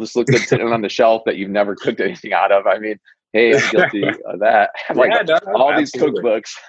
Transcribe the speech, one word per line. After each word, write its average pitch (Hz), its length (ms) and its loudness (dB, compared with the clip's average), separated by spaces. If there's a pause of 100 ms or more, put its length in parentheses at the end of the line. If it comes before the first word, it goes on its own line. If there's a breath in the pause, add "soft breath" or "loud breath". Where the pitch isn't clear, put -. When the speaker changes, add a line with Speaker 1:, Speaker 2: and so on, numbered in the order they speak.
Speaker 1:
just 110 160 -8
look 120 100 0
good 123 160 2
sitting 117 300 -2
on 113 100 -2
the 101 60 -4
shelf 113 380 2
that 113 100 -2
you've 98 140 -6
never 101 260 -2
cooked - 240 -4
anything 95 320 -6
out 95 200 2
of. 98 140 2
I 95 120 2
mean, 107 200 -8 (340 soft breath)
hey, 113 240 4
I'm - 140 0
guilty 107 340 0
Speaker 2:
<laughs> - 220 -6
Speaker 1:
of 90 140 -10
that. 107 300 2 (100)
<laughs> - 140 -8
Like, 127 180 2
Speaker 2:
Yeah, 233 100 0
no, 160 240 0
no, 196 140 -2
Speaker 1:
all 143 160 2
these 147 180 -2
Speaker 2:
absolutely. 123 280 -2
Speaker 1:
cookbooks, 110 280 -2 (180)